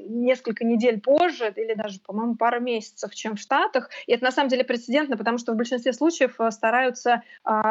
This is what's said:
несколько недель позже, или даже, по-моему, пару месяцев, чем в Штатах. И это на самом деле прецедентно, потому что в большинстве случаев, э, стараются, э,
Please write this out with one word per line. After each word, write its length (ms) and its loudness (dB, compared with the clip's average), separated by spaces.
несколько 580 -2
недель 360 2
позже, 540 2
или 180 -4
даже, 260 -6
по-моему, 360 -4
пару 240 2
месяцев, 560 -6
чем 220 -6
в 20 -10
Штатах. 500 0
И 60 0
это 120 2
на 80 2
самом 180 0
деле 140 2
прецедентно, 540 0
потому 220 -2
что 140 -4
в 20 0
большинстве 380 -2
случаев, 460 0
э, 120 2
стараются, 720 0
э, 80 -2